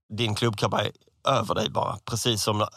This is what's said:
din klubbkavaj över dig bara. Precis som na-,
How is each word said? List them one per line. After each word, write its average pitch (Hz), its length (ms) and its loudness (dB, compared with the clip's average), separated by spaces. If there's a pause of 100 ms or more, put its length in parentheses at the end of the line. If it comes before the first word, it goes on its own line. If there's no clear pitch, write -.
(180)
din 107 180 0
klubbkavaj 107 560 0 (360)
över - 280 2
dig - 140 0
bara. - 360 -2
Precis 117 380 0
som 107 180 2
na-, 104 160 2